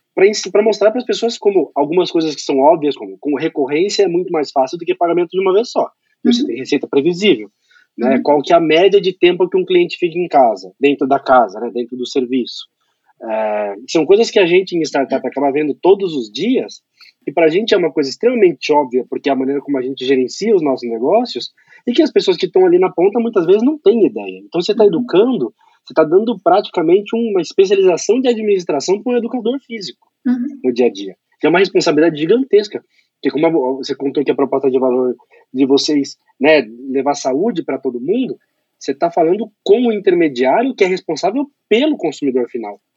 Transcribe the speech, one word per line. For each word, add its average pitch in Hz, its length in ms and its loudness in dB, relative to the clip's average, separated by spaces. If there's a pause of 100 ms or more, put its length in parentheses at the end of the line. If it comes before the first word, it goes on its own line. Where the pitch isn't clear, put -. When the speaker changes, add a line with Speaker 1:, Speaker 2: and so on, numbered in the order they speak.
(140)
Speaker 1:
pra 190 140 4
ens-, 202 240 -4
pra 202 100 2
mostrar 214 300 2
pras 240 140 -4
pessoas 226 320 -4
como 196 360 0
algumas 165 380 0
coisas 160 240 -2
que - 60 -12
são 143 180 -2
óbvias, 147 380 2
como, 95 200 -14
como 143 200 -4
recorrência 156 680 -2
é 190 40 2
muito 175 260 -2
mais 151 180 -2
fácil 135 260 -2
do 170 60 -16
que 175 100 -2
pagamento 170 360 0
de 185 100 -6
uma 190 140 0
vez 220 180 0
só. - 180 -2 (360)
Você 240 160 2
Speaker 2:
Uhum. 285 60 -4
Speaker 1:
tem 175 100 -8
receita 151 300 -4
previsível, 160 640 0 (480)
né? 113 180 0
Speaker 2:
Uhum. - 80 -2
Speaker 1:
Qual 147 180 2
que 156 100 -2
é 175 40 6
a 170 60 4
média 175 380 4
de 180 140 -2
tempo 175 340 2
que 185 100 -2
um 185 80 -2
cliente 180 320 0
fica 170 200 -4
em 175 100 -2
casa, 107 520 2
dentro 139 280 0
da 135 120 0
casa, 120 400 2
né? 117 140 -6
Dentro 120 240 -8
do 123 80 -8
serviço. 123 600 -4 (560)
É, 214 540 -4 (140)
são 160 160 0
coisas 208 240 4
que 226 100 0
a 190 60 4
gente 180 300 0
em 165 60 -2
startup 135 440 -2
acaba 139 260 -2
vendo 147 220 -2
todos 190 400 0
os 117 180 -8
dias, 151 500 -4 (440)
e - 60 -6
pra 165 160 4
gente 196 260 0
é 208 40 6
uma 170 140 0
coisa 139 180 -2
extremamente 208 640 0
óbvia, 143 380 0
porque 139 200 -4
é 139 40 2
a - 20 -2
maneira 135 260 -2
como 139 160 -4
a 127 40 -4
gente 131 240 -8
gerencia 135 500 0
os 175 60 2
nossos 131 280 -4
negócios, 135 640 -2 (340)
e 247 60 -2
que 240 100 4
as 302 100 2
pessoas 190 260 0
que 185 80 -4
estão 185 200 4
ali 180 140 4
na 185 100 2
ponta 190 300 0
muitas 220 260 0
vezes 196 160 4
não 294 160 0
têm 208 280 2
ideia. 98 400 -6
Então 165 160 -6
você 202 120 -2
tá 214 100 2
Speaker 2:
Uhum. 208 60 6
Speaker 1:
educando, 196 640 0 (320)
você - 80 -20
tá 160 120 2
dando 202 360 0
praticamente 190 720 0
uma 220 260 -2
especialização 196 800 2
de 254 80 0
administração 202 720 -2
pra 247 120 -2
um 247 40 0
educador 240 420 -4
físico 208 480 -16 (180)
Speaker 2:
Uhum. 254 380 -4
Speaker 1:
no 127 100 0
dia 120 140 2
a 117 40 -2
dia, 98 260 -12 (220)
que 143 80 0
é - 20 2
uma 170 100 4
responsabilidade 165 580 2
gigantesca, 202 640 0 (400)
porque 143 80 -2
como 156 180 0
a, 139 300 0
você 135 180 -8
contou 139 280 -2
que 147 80 0
a 135 40 -2
proposta 135 340 0
de 123 100 0
valor 127 360 0 (380)
de 131 120 0
vocês, 139 520 0 (220)
né, 151 220 4 (280)
levar 135 240 -2
saúde 165 500 -2
pra 135 140 -6
todo 120 240 -6
mundo, 185 360 -2 (400)
você - 160 -6
tá 170 160 -2
falando 180 400 0 (140)
com 240 240 4
o 226 60 2
intermediário 175 840 0
que - 80 2
é 185 40 4
responsável 185 580 -4 (240)
pelo 277 260 0
consumidor 131 540 -4
final. 104 320 -10 (160)